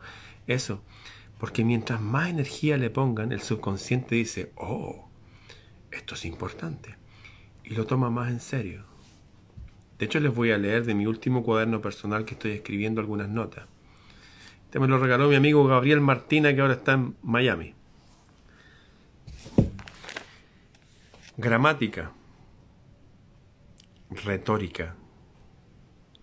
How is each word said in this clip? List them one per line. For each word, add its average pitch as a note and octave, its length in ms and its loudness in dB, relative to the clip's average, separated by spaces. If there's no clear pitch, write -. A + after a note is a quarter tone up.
Eso. B2 360 -4
Porque A2 260 -2
mientras A2+ 360 0
más C3 280 -2
energía D3+ 480 -2
le B2 140 0
pongan, A#2 420 -2
el G2+ 80 -6
subconsciente A#2 720 -2
dice, A2 420 -2
"Oh, - 520 -8
esto - 240 -14
es - 120 -10
importante". - 720 -10
Y - 60 -14
lo A2 160 -4
toma B2+ 240 0
más A#2+ 200 -2
en A#2+ 100 -4
serio. G2+ 440 -8
De G#2+ 60 -4
hecho, D#3 160 -2
les C#3 140 2
voy A#2 160 2
a G#2 80 4
leer G#2+ 260 2
de A2+ 100 0
mi G2+ 120 0
último A#2+ 360 0
cuaderno A2 380 0
personal G#2+ 460 -6
que - 80 -12
estoy G#2+ 180 -4
escribiendo G#2 480 -4
algunas G#2 280 -4
notas. G#2+ 380 -6
Este - 140 -8
me C3+ 80 2
lo C3 120 4
regaló B2+ 300 4
mi C#3+ 80 6
amigo C#3+ 300 6
Gabriel C3+ 360 6
Martina, C#3+ 520 4
que C3+ 60 2
ahora C3+ 140 4
está C3+ 180 2
en B2+ 300 0
Miami. A2+ 520 0
Gramática. A#2+ 720 2
Retórica. F#2+ 840 -4